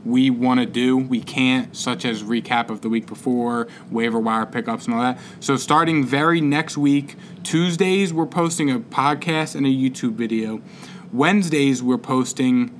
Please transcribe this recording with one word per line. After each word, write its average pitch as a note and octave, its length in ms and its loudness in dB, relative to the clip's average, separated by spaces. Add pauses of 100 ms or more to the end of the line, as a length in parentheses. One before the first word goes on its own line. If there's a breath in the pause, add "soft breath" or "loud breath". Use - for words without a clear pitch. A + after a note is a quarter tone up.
we B2+ 240 4
wanna B2 380 2
do, B2 320 2
we B2+ 220 -2
can't, B2+ 540 -2
such B2 300 -4
as A2 180 -4
recap A#2 460 -2
of G#2+ 140 -8
the A2+ 80 -2
week A2+ 160 -2
before, A#2+ 640 -2 (220 loud breath)
waiver A#2 300 0
wire A2+ 240 0
pickups A2+ 400 -6
and A#2+ 100 -2
all A#2 60 0
that. B2 180 0 (220 loud breath)
So C#3 160 0
starting D#3 480 2
very D#3 380 2
next D3+ 340 0
week, C#3+ 380 2 (280 loud breath)
Tuesdays F3 720 2
we're D#3+ 140 0
posting E3 440 0
a B2+ 80 0
podcast D3 760 0
and C#3 100 0
a C3+ 60 6
YouTube C3 420 0
video. A2 480 -2 (500 loud breath)
Wednesdays D3 720 2
we're B2 140 2
posting B2 840 0